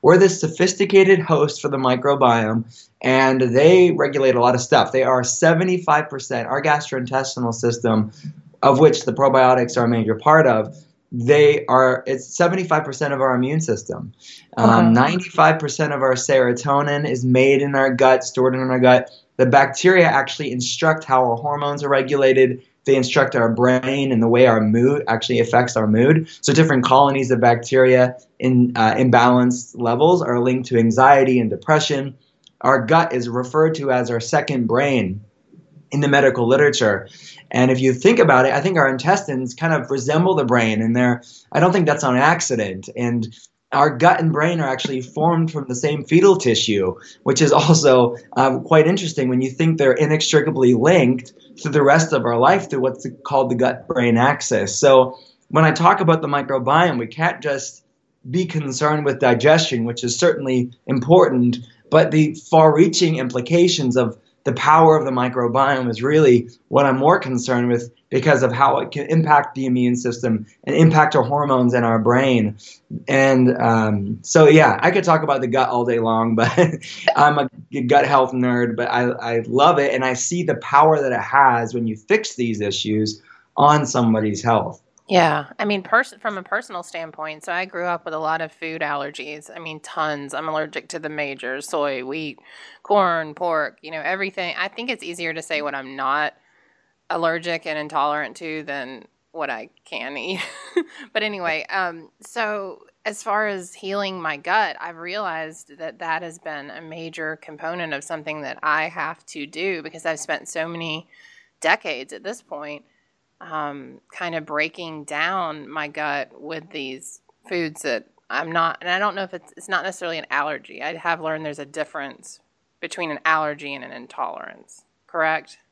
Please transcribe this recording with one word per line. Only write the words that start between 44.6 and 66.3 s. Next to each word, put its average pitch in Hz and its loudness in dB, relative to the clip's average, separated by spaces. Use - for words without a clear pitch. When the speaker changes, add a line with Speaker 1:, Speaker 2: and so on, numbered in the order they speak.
Speaker 1:
are 143 -2
actually 131 -6
formed 160 0
from 147 -8
the 123 -6
same 147 -4
fetal 180 6
tissue, 101 0
which 135 0
is 147 4
also, 143 4
um, 131 0
quite 156 4
interesting 170 -2
when 127 0
you 131 -2
think 160 0
they're 139 4
inextricably 147 2
linked 127 2
to - -8
the 143 2
rest 156 4
of 131 0
our 117 0
life 160 2
through 135 -4
what's 127 -4
called 135 0
the 123 -2
gut-brain 120 0
axis. 120 0
So 131 4
when 160 4
I 156 4
talk 170 2
about 160 2
the 156 -6
microbiome, 143 0
we 113 -6
can't 156 -6
just 139 -8
be 175 -2
concerned 151 -4
with 139 -2
digestion, 131 2
which 117 -6
is 120 -4
certainly 131 0
important, 131 2
but 160 4
the 156 2
far-reaching 160 4
implications 131 0
of 117 0
the 139 -2
power 156 6
of 156 0
the 135 -4
microbiome 127 0
is 110 -6
really 131 4